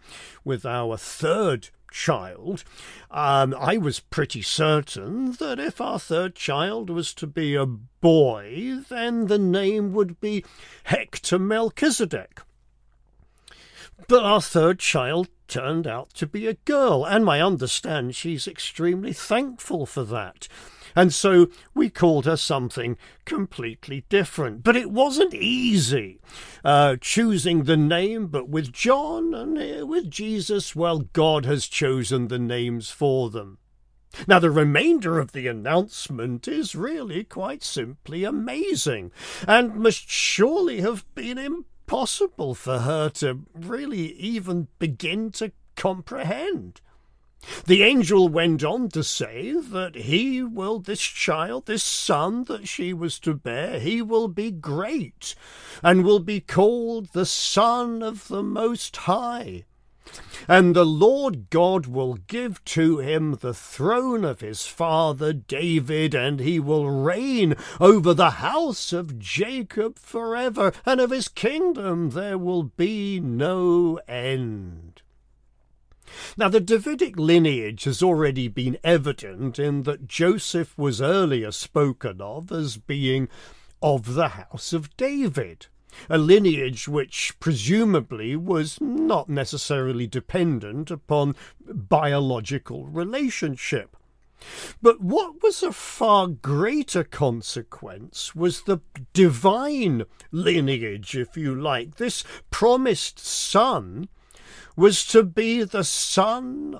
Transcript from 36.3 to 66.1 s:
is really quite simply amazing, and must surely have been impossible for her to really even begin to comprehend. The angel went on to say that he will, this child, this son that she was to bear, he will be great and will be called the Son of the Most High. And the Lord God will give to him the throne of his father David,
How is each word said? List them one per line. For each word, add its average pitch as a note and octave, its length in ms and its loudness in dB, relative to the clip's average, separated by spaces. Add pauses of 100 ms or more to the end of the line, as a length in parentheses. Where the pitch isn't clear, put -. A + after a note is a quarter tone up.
is D4 260 -4
really G#3+ 480 -6
quite A3 400 -10
simply D3 600 -8
amazing, A3+ 880 -4 (340)
and A3 300 4
must A3 320 0
surely C#4 720 0
have G3+ 240 -4 (100)
been B3 240 -8
impossible C4+ 1160 -4
for B2+ 260 -4
her D3+ 300 0
to C3+ 340 -4 (100)
really G#3 600 -6
even F#3 520 -4 (140)
begin E3+ 520 -4
to A3 200 -6 (240)
comprehend. G3+ 1040 -6 (840)
The F#3+ 180 6
angel G3+ 460 6
went D#3+ 340 2
on G#3 280 -2
to D#3 120 -2
say C3 520 -6
that F#3+ 400 -6
he G#3 480 -2
will, A3+ 360 -4
this G3+ 220 -6
child, F#3 640 -4
this G#3+ 180 -4
son G#3 600 -2
that G3+ 240 -8
she F3+ 240 -6
was E3+ 280 -6
to D#3+ 120 -2
bear, C#3 480 -6
he G#3+ 220 -2
will A3+ 260 0
be G3+ 220 -6
great F3 840 -6 (480)
and F3+ 220 6
will G#3 160 6
be G3 200 -4
called A3+ 720 2
the F3+ 120 -2
Son A#3 800 0
of A3 260 -8
the G3 140 -6
Most G#3+ 560 -4
High. A3+ 640 -4 (840)
And F3 300 8
the F3 80 8
Lord F3+ 640 2
God F3 380 2
will B2+ 280 -4
give G#3+ 520 -8
to D#3+ 320 2
him D3+ 380 -2
the A#2+ 180 -6
throne A#3 680 -2
of C3+ 160 -4
his G#2+ 260 -10
father D#3 680 0
David, D3+ 800 -2